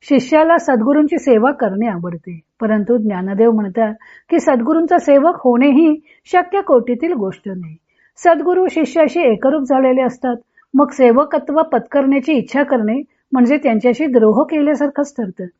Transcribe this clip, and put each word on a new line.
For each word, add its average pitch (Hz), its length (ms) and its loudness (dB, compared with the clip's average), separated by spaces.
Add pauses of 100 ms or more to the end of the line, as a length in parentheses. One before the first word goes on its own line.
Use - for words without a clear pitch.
शिष्याला 311 560 2
सद्गुरूंची 294 600 0
सेवा 247 340 2
करणे 208 340 -4
आवडते, 175 540 -10 (200)
परंतु 220 360 0
ज्ञानदेव 202 540 0
म्हणतात 214 440 -2 (360)
की 339 100 2
सद्गुरूंचा 320 580 0
सेवक 294 400 2
होणेही 285 640 2 (240)
शक्य 359 360 -2
कोटीतील 254 520 0
गोष्ट 196 360 -8
नाही. 175 280 -14 (400)
सद्गुरू 349 540 0
शिष्याशी 320 500 0
एकरूप 277 420 0
झालेले 262 400 0
असतात, 247 340 -4 (380)
मग 269 180 2
सेवकत्व 277 680 2
पत्करण्याची 277 720 -2
इच्छा 269 300 -2
करणे 254 400 -2 (300)
म्हणजे 247 240 2
त्यांच्याशी 247 500 0
द्रोह 233 380 2
केल्यासारखंच 285 680 -2
ठरतं 190 320 -10 (160)